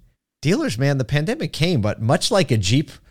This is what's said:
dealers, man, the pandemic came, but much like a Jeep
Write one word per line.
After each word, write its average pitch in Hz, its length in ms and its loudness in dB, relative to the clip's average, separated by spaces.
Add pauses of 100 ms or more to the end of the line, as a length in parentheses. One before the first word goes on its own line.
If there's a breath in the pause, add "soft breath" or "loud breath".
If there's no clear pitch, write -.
(400)
dealers, 190 380 0
man, 139 180 0
the 131 80 -2
pandemic 160 480 -2
came, 156 300 0
but 104 180 -2
much 113 300 0
like 196 200 2
a 117 60 2
Jeep 110 340 0 (200)